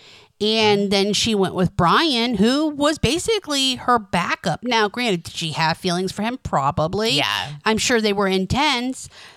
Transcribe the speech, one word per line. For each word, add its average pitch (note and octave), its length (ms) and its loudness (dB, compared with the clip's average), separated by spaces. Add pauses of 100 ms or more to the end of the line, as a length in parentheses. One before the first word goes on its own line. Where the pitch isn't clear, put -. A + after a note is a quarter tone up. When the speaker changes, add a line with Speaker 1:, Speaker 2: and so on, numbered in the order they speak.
(400)
Speaker 1:
And G#3 520 2
then G3+ 220 2
she A#3 200 0
went F#3+ 220 0
with F3+ 200 0
Brian, A#3 600 2
who B3+ 340 2
was D4 300 0
basically C#4 760 0
her A#3+ 220 0
backup. F#3+ 680 -4
Now, A3+ 240 2
granted, G3+ 360 -2
did - 100 -16
she D#3+ 200 -6
have D#3+ 260 0
feelings F3+ 320 -2
for - 100 -8
him? A#3+ 220 -4
Probably. E3 680 0
Speaker 2:
Yeah. B2+ 400 -2 (120)
Speaker 1:
I'm A3 140 2
sure A#3+ 200 2
they G#3+ 140 0
were G3 140 0
intense, B3 840 -2 (280)